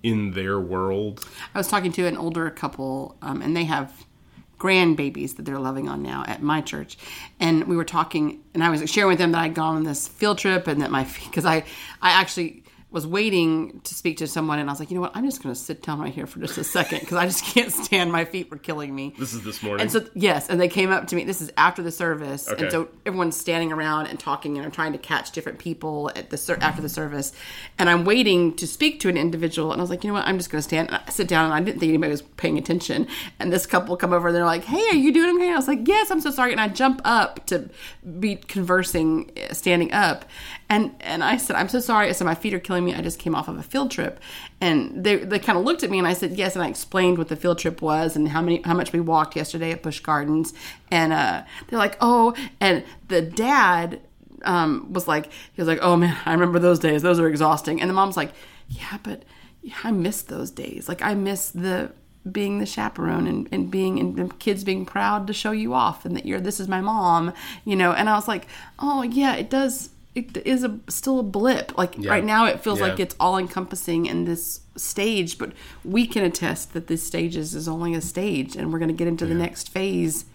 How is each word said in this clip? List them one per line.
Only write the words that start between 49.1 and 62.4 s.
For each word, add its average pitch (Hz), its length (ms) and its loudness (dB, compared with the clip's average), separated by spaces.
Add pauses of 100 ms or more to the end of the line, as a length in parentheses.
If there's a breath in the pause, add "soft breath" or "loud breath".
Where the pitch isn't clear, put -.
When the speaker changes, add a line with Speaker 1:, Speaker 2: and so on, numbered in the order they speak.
Speaker 2:
yesterday 165 360 -4
at 165 120 -6
Busch 151 160 -6
Gardens. 151 540 0 (360 loud breath)
And, 165 220 4
uh, 131 320 0 (240 loud breath)
they're 233 100 -4
like, 202 220 2
"Oh." 240 340 6 (280 loud breath)
And 190 240 4 (240 loud breath)
the 175 120 4
dad, 180 800 2 (460)
um, 165 480 2
was 185 160 -2
like, 151 160 2 (280 loud breath)
he - 80 -6
was 165 60 2
like, 160 140 2
"Oh 175 160 6
man, 175 180 4 (100)
I 165 60 2
remember 175 260 4
those 175 220 6
days. 151 220 4
Those 170 180 6
are 165 80 6
exhausting." 156 540 2
And 180 80 0
the 185 40 0
mom's 190 220 2
like, 147 160 -2 (380 loud breath)
"Yeah, 160 340 -10
but - 200 -10 (600 loud breath)
I 226 80 -2
miss 196 300 0
those - 300 -8
days. - 360 -12
Like, 180 140 -6
I 208 140 0
miss 196 340 -2
the, 180 420 -4 (400)
being 202 280 -2